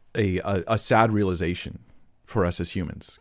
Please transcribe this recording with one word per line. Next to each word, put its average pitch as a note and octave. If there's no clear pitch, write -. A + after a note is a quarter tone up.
a, F#2+
a, F#2+
a A2
sad A2+
realization F#2
for G2+
us F2
as F2
humans, -